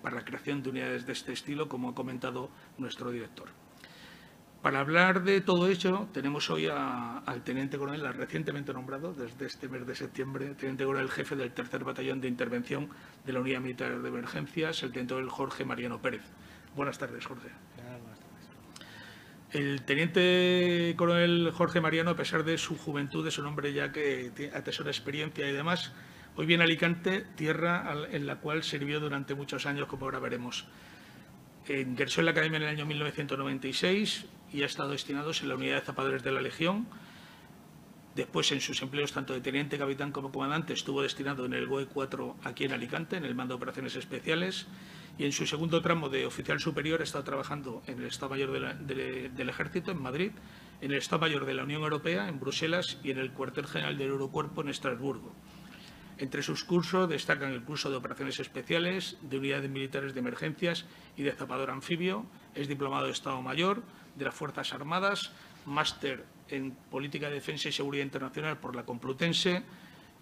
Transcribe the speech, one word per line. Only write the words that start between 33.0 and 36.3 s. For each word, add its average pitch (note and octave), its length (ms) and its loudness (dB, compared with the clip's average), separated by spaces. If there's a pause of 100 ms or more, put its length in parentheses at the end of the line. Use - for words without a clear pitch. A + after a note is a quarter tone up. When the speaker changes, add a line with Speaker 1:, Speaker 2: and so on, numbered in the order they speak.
Speaker 1:
noventa C3+ 280 -2
y C3+ 60 -2
seis F#3+ 540 2 (260)
y C#3+ 100 2
ha C#3+ 40 4
estado C#3 240 -2
destinado C#3+ 500 -2
en C#3+ 80 -2
la C3 60 0
unidad C3+ 220 0
de C#3 40 2
zapadores C3+ 420 0
de C3+ 100 0